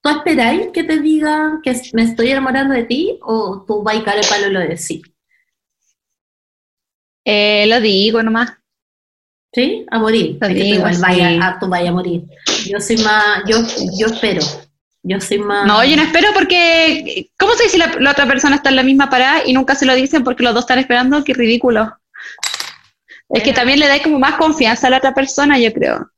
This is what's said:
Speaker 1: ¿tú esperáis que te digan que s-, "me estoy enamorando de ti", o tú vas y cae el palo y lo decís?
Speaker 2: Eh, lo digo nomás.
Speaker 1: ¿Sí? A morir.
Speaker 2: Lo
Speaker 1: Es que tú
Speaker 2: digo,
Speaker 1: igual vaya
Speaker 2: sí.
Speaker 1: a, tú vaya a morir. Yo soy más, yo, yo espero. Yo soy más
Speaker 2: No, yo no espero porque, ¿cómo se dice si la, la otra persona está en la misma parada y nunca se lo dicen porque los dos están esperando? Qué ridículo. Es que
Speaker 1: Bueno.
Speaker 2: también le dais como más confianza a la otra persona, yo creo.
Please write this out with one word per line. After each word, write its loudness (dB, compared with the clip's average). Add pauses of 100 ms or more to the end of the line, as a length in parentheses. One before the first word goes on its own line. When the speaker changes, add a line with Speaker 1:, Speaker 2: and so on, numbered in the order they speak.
Speaker 1:
¿tú 0
esperáis 0
que -4
te -2
digan 0
que -4
s-, -8
"me 2
estoy 0
enamorando 0
de -2
ti", -4
o -4
tú -4
vas 0
y -4
cae -2
el 0
palo -2
y -2
lo -2
decís? -8 (2250)
Speaker 2:
Eh, 2
lo 2
digo 0
nomás. -2 (1000)
Speaker 1:
¿Sí? -2
A -2
morir. 0
Speaker 2:
Lo -2
Speaker 1:
Es 0
que -2
tú 0
Speaker 2:
digo, 0
Speaker 1:
igual 0
vaya 2
Speaker 2:
sí. 2
Speaker 1:
a, -2
tú -4
vaya -2
a -2
morir. -4 (460)
Yo -4
soy -2
más, 2
yo, 2 (400)
yo 0
espero. -2 (600)
Yo -4
soy -4
más -2
Speaker 2:
No, 4
yo 4
no 4
espero 2
porque, 0
¿cómo 2
se 2
dice 2
si 4
la, 0
la 2
otra 2
persona 2
está 0
en 2
la 2
misma 4
parada 2
y 0
nunca 2
se 0
lo 4
dicen 0
porque -2
los 2
dos 0
están 2
esperando? 0
Qué -2
ridículo. 0 (1400)
Es 0
que 0
Speaker 1:
Bueno. 0
Speaker 2:
también 2
le 2
dais 2
como 0
más 2
confianza 0
a 4
la 4
otra 0
persona, 0
yo 2
creo. -4